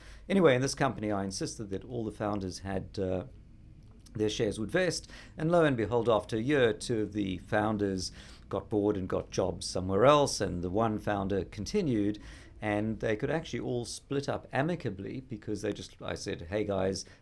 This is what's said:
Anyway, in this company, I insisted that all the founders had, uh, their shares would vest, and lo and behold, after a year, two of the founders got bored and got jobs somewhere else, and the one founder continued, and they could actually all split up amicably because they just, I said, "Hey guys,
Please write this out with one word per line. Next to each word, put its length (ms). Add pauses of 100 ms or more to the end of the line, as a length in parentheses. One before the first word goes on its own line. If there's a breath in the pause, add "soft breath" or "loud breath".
(280 soft breath)
Anyway, 280
in 60
this 120
company, 380
I 140
insisted 440
that 160
all 180
the 80
founders 480
had, 380
uh, 280 (920)
their 140
shares 300
would 120
vest, 400 (260 loud breath)
and 140
lo 120
and 140
behold, 320
after 280
a 40
year, 320
two 280
of 120
the 320
founders 640 (360 loud breath)
got 220
bored 260
and 140
got 220
jobs 360
somewhere 380
else, 340
and 240
the 60
one 300
founder 460
continued, 720 (420 loud breath)
and 380
they 160
could 140
actually 300
all 240
split 460
up 240
amicably 760
because 320
they 120
just, 280
I 140
said, 340
"Hey 140
guys, 420 (160 soft breath)